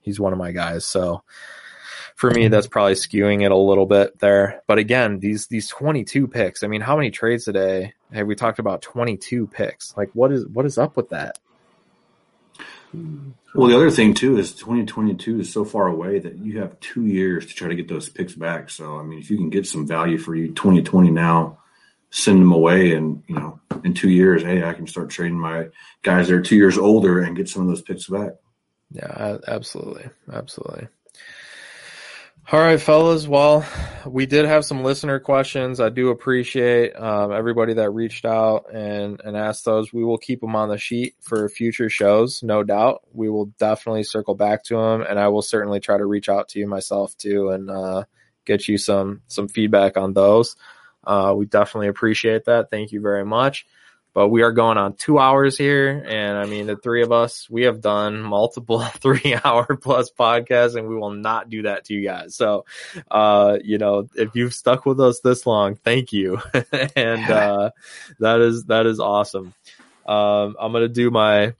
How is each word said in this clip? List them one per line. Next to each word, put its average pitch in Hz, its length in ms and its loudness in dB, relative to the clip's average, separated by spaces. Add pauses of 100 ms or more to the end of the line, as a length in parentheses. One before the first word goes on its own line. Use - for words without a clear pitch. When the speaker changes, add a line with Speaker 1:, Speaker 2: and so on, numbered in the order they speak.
Speaker 1:
he's 101 200 -8
one 98 120 0
of 92 60 -4
my 87 140 -8
guys. 85 340 -6
So 87 380 -4 (880)
for 123 160 2
me, 117 180 4
that's 104 200 4
probably 101 260 2
skewing 101 500 0
it 98 60 4
a 95 60 4
little 98 300 4
bit 101 340 2
there. 101 480 2
But 107 100 4
again, 110 400 0
these, 101 300 -4
these 110 200 -8
twenty-two 139 600 -2
picks, 101 340 -4
I 107 60 -6
mean, 107 120 -4
how 131 160 0
many 139 140 0
trades 117 360 -2
today 95 480 -2 (180)
have 104 160 -4
we 104 80 -2
talked 113 240 -4
about 101 220 -6
twenty-two 120 680 -6
picks? - 480 -10
Like, 101 180 -6
what 127 160 2
is, 135 160 -4
what 123 200 -4
is 139 120 -4
up 139 180 -2
with 127 140 -6
that? - 280 -10 (2250)
Speaker 2:
Well, 127 140 6
the 120 80 8
other 151 140 6
thing, 110 240 6
too, 123 240 2
is 92 160 -4
twenty 117 300 -4
twenty-two 107 560 -4
is 87 120 -8
so 101 120 -4
far 101 240 -2
away 87 320 -4
that 82 180 -14
you 107 220 -10
have 95 200 -12
two - 260 -8
years 92 400 -2
to - 80 -20
try 90 140 -10
to 85 60 -4
get 87 140 -8
those 80 200 -10
picks - 260 -10
back. 82 360 -8
So, 76 280 -14
I 76 40 -14
mean, 78 160 -14
if 76 120 -12
you 107 60 -2
can 85 140 -2
get 98 160 -4
some 78 200 -8
value 82 320 -2
for 82 160 -8
you 82 180 -4
twenty 92 300 2
twenty 90 280 4
now, 82 480 0 (520)
send 95 300 4
them 90 120 8
away, 85 420 4
and, 78 340 -4
you 170 60 -8
know, - 260 -8 (240)
in 90 100 0
two - 160 0
years, 90 320 6
hey, 87 220 -2
I 82 80 -4
can 82 140 -12
start 82 240 -10
trading 85 280 -6
my 82 300 -6 (340)
guys 90 260 2
that 90 60 4
are 90 80 4
two 107 140 4
years 98 220 8
older 98 420 4
and 85 160 -4
get 92 120 -6
some - 140 -6
of 90 60 0
those 87 140 -2
picks - 260 -12
back. 95 240 -6 (580)
Speaker 1:
Yeah, - 160 -14 (300)
a-, - 40 -14 (100)
absolutely. - 580 -12 (240)
Absolutely. - 560 -14 (1600)
All 151 80 4
right, 160 220 4
fellas. 156 480 4
Well, 147 380 4 (400)
we 131 180 -2
did 143 220 2
have 151 180 4
some 135 180 -6
listener 135 380 -2
questions. 131 600 -2
I 113 100 2
do 123 180 0
appreciate, 123 880 0
um, 104 340 -2
everybody 113 440 0
that 110 160 0
reached 110 340 -6
out 110 480 0
and, 104 500 -8
and 104 140 -10
asked 107 300 -6
those. 110 260 0
We 117 100 -4
will 117 140 -2
keep 120 260 -8
'em 113 140 -6
on 107 140 -2
the 104 80 -4
sheet 120 420 -6
for 107 300 -4
future 117 400 -4
shows, 104 520 2
no 107 200 0
doubt. 104 400 0 (100)
We 110 160 -6
will 107 300 -4
definitely 107 460 -2
circle 104 300 -6
back 104 300 -2
to 117 160 -4
'em, 113 220 0
and 101 160 -4
I 104 100 2
will 104 140 0
certainly 104 380 -4
try 101 180 0
to 101 80 -2
reach 101 240 -2
out 101 200 -2
to - 80 -10
you 104 80 -4
myself, 98 520 -4
too, 101 320 -2
and, 95 200 -6
uh, 95 340 -6 (420)
get 101 200 -2
you 104 120 0
some, 101 480 -2
some 101 220 -8
feedback 104 500 2
on 95 160 -4
those. 104 420 4 (480)
Uh, 98 320 0
we 101 80 -2
definitely 104 440 0
appreciate 110 580 0
that. 117 240 2
Thank 107 220 -8
you 104 100 -8
very 101 240 -2
much. 127 400 -2 (480)
But 101 140 4
we 117 140 4
are 117 100 4
going 113 260 4
on 98 160 -2
two 147 260 2
hours 135 360 4
here, 139 480 0
and, 104 320 -4
I 101 100 -4
mean, 104 200 -6
the 107 100 -6
three 117 260 -2
of 117 100 0
us, 117 360 0
we 117 160 -2
have 113 160 0
done 104 400 -2
multiple 113 600 -2
<laughs> 117 160 -8
three-hour-plus 127 1200 0
podcasts, 120 580 2
and 113 120 -8
we 113 80 -6
will 104 160 -6
not 107 360 -6
do 110 140 -10
that 101 220 -6
to 107 100 -8
you 101 100 -4
guys. 90 300 -8
So, 104 300 -2 (460)
uh, 104 520 4
you 107 160 -2
know, 101 380 0
if 110 180 -2
you've 120 200 -2
stuck 127 320 0
with 135 120 0
us 127 220 4
this 123 260 0
long, 104 300 0
thank 123 360 -2
you. 98 340 -2
<laughs> - 60 -20 (440)
And, 113 240 0
Speaker 2:
Yeah. 107 320 0
Speaker 1:
uh, 101 180 -2 (480)
that 113 220 4
is, 117 240 2
that 113 220 2
is 110 120 0
awesome. 101 560 -2 (500)
Um, 104 540 0
I'm 113 140 -6
gonna 117 160 0
do 120 220 0
my 107 500 2